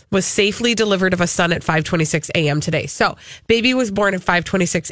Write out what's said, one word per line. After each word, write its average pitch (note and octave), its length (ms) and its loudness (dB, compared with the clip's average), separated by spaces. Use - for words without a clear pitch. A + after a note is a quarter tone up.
was F#3+ 140 0
safely G#3+ 480 0
delivered G3 400 2
of F3+ 80 2
a F3 60 0
son E3+ 260 0
at D#3 100 -6
five D#3+ 200 0
twenty-six D#3 500 -2
A D3+ 160 0
M D3 120 0
today." D3+ 260 -2
So, - 280 0
baby A#3 280 2
was A#3+ 160 0
born G3 240 2
at F#3 80 -6
five F3 200 2
twenty-six F3 480 -2